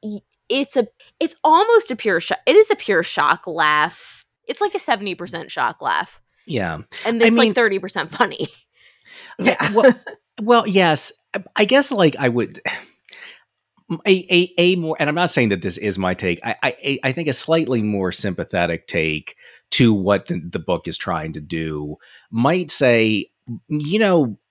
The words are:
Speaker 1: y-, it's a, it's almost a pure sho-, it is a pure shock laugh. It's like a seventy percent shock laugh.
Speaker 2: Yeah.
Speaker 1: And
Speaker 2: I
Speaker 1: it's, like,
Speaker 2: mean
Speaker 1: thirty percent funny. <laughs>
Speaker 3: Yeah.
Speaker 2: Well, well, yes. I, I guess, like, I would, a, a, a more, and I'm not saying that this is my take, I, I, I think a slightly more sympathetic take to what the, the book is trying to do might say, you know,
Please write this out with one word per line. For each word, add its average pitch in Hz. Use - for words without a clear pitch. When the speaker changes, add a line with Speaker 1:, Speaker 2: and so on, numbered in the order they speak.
Speaker 1:
y-, 208
it's 277
a, 233
it's -
almost 415
a 240
pure 185
sho-, -
it 302
is 427
a -
pure 180
shock 151
laugh. 156
It's -
like 415
a 381
seventy 202
percent 165
shock 139
laugh. 98
Speaker 2:
Yeah. 90
Speaker 1:
And 226
Speaker 2:
I 226
Speaker 1:
it's, 233
like, 233
Speaker 2:
mean 202
Speaker 1:
thirty 214
percent 175
funny. -
<laughs> -
Speaker 3:
Yeah. -
Speaker 2:
Well, 233
well, 233
yes. 180
I, 196
I 214
guess, 269
like, 175
I 135
would, 117
a, 185
a, 180
a 180
more, 160
and 147
I'm 151
not 175
saying 120
that 95
this 90
is 101
my 92
take, 90
I, 113
I, 139
I 131
think 156
a 131
slightly 143
more 98
sympathetic 87
take 80
to 113
what 98
the, 90
the 85
book 85
is 82
trying 80
to 78
do 76
might 147
say, 113
you 151
know, 165